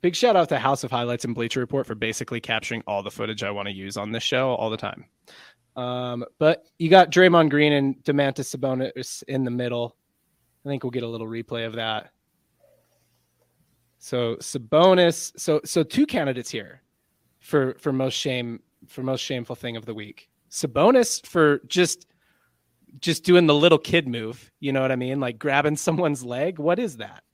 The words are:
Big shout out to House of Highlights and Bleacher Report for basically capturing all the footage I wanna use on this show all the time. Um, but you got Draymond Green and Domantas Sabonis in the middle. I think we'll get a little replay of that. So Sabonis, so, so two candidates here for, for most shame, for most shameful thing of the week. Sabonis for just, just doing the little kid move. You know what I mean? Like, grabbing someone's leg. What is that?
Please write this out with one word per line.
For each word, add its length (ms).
Big 140
shout 200
out 140
to 80
House 260
of 60
Highlights 360
and 100
Bleacher 240
Report 260
for 80
basically 480
capturing 460
all 160
the 80
footage 320
I 80
wanna 180
use 280
on 140
this 120
show 320
all 160
the 60
time. 280
Um, 500
but 260
you 100
got 220
Draymond 400
Green 220
and 300
Domantas 520
Sabonis 720
in 160
the 80
middle. 440
I 20
think 160
we'll 80
get 120
a 40
little 180
replay 400
of 100
that. 360
So 400
Sabonis, 1000
so, 240
so 200
two 220
candidates 440
here 320
for, 400
for 140
most 220
shame, 460
for 160
most 200
shameful 340
thing 220
of 80
the 80
week. 360
Sabonis 760
for 420
just, 400
just 240
doing 240
the 80
little 220
kid 280
move. 540
You 140
know 80
what 100
I 60
mean? 240
Like, 180
grabbing 380
someone's 460
leg. 360
What 180
is 200
that? 260